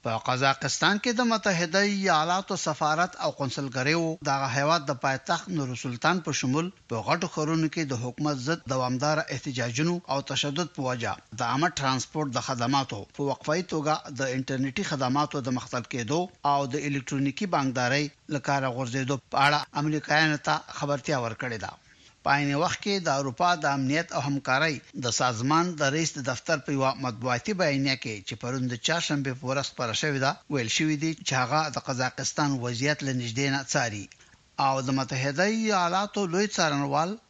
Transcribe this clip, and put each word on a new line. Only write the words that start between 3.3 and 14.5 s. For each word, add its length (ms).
قونسلګریو 720
دغه 260
هیواد 320
د 160
پایتخت 420
نور 120
سلطان 440
په 140
شمول 280
په 160
غټو 280
ښارونو 400
کې 180
د 100
حکومت 440
ضد 260
دوامداره 520
احتجاجونو 580
او 20
تشدد 480
په 80
وجه 260
د 20
عامه 260
ترانسپورت 560
د 140
خدماتو 520
په 140
وقفه‌ای 340
توګه 200
د 20
انټرنیټي 560